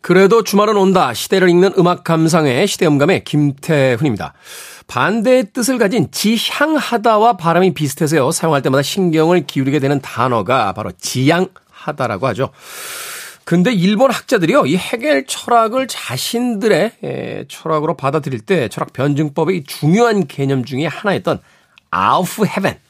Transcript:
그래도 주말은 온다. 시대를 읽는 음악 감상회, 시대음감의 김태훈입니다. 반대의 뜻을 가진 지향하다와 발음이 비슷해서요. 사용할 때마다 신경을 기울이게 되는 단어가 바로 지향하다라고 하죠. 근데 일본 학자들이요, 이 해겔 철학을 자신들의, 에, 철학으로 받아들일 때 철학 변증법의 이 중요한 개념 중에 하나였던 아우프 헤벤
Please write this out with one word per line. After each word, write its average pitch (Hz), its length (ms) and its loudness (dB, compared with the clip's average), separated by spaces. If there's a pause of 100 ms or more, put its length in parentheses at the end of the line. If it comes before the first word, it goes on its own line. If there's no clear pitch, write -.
그래도 196 400 4
주말은 208 320 2
온다. 185 380 2
시대를 185 360 2
읽는 175 280 4
음악 175 260 2
감상회, 160 640 2
시대음감의 156 580 2
김태훈입니다. 135 1080 0 (520)
반대의 214 680 0
뜻을 254 240 -2
가진 202 340 0
지향하다와 233 1300 0
발음이 170 360 2
비슷해서요. 147 580 0
사용할 160 300 0
때마다 135 200 0
신경을 165 680 0
기울이게 139 320 -2
되는 139 220 0
단어가 117 720 -2
바로 104 240 -8
지향하다라고 135 1300 -4
하죠. 117 220 -4 (960)
근데 180 260 2
일본 214 400 2
학자들이요, 208 540 0
이 143 100 0
해겔 262 500 -2
철학을 240 600 0
자신들의, 214 1040 -2 (100)
에, 135 460 -8
철학으로 156 480 -4
받아들일 135 460 -4
때 143 260 -2
철학 - 240 -8
변증법의 147 640 0
이 151 80 -6
중요한 196 640 2
개념 135 380 -2
중에 135 200 -4
하나였던 156 540 -4 (520)
아우프 147 540 0
헤벤 190 320 -4 (120)